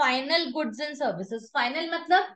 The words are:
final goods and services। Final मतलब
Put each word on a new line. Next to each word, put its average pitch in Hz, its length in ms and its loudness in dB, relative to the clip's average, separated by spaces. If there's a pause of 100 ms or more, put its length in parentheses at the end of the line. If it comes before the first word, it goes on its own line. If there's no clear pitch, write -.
final 277 520 2
goods 247 280 -4
and 294 200 -6
services। 220 440 -4 (100)
Final 285 400 -2
मतलब 349 420 2